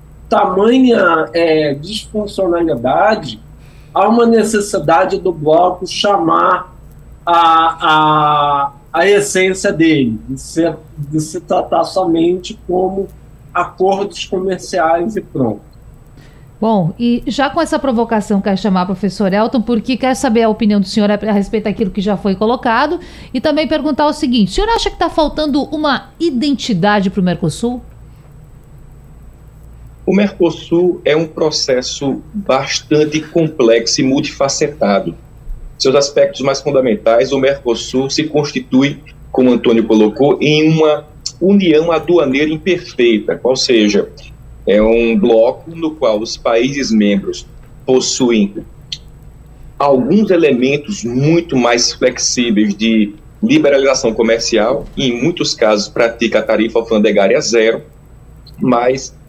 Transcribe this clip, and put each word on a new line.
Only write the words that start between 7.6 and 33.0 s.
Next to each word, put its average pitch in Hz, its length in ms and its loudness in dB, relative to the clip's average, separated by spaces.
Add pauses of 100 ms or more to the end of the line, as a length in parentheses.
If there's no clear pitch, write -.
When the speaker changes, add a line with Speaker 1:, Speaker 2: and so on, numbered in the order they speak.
Speaker 1:
a, 151 920 0 (220)
a 170 160 2
essência 196 640 0
dele, 143 460 2 (100)
de 135 100 -10
se, 160 340 -2 (240)
de 147 220 -6
se 165 220 -8
tratar - 420 -2
somente 175 760 -2 (100)
como 185 400 -2 (440)
acordos 190 720 -4
comerciais 180 920 -2
e 185 60 -4
pronto. 117 400 -4 (1000)
Speaker 2:
Bom, 202 380 0
e 240 260 0
já 269 240 -2
com 330 120 -2
essa 311 180 -2
provocação, 226 600 0
quero 196 160 0
chamar 185 260 0
o 185 40 -2
professor 190 460 -2
Elton, 220 280 0
porque 240 340 -2
quer 254 180 0
saber 233 300 2
a 226 60 2
opinião 214 300 2
do 190 60 0
senhor 208 240 0
a, 208 60 0
a 202 160 -4
respeito 202 320 0
daquilo 208 260 -2
que 196 120 -4
já 196 140 0
foi 190 200 -2
colocado, 247 640 0 (340)
e 254 80 -4
também 302 260 0
perguntar 302 380 0
o 302 80 2
seguinte: 240 360 2
o - 20 -10
senhor 415 180 0
acha 453 220 -2
que - 80 -8
tá 339 100 0
faltando 294 540 0
uma 294 460 -4 (100)
identidade 214 920 0
pro 185 140 -2
Mercosul? 180 580 -2 (2250)
Speaker 3:
O 190 80 2
Mercosul 175 920 0
é 143 100 4
um 165 100 0
processo 143 960 -2 (120)
bastante 151 880 -2